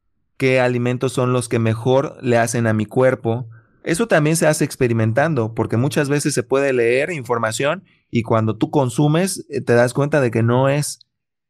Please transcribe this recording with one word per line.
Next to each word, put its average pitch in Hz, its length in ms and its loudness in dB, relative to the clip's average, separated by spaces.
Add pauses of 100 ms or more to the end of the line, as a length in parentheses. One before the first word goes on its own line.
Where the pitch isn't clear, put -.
(380)
qué 131 200 2
alimentos 123 540 0
son 127 200 0
los 123 160 -2
que 120 120 -2
mejor 117 600 0
le 120 160 2
hacen 117 300 0
a 110 60 2
mi 107 120 0
cuerpo. 127 640 0 (360)
Eso 226 240 -2
también 156 260 2
se 160 140 2
hace 151 160 0
experimentando, 117 880 0
porque 113 220 -2
muchas 135 320 0
veces 147 260 -2
se 127 80 -2
puede 135 300 0
leer 127 400 0
información 123 720 -4 (260)
y 117 120 0
cuando 110 340 0
tú - 140 -4
consumes, 151 760 0
eh, 135 120 -6
te 117 140 0
das 120 180 4
cuenta 147 280 0
de 120 120 0
que 113 100 0
no 123 260 2
es, - 380 -4 (440)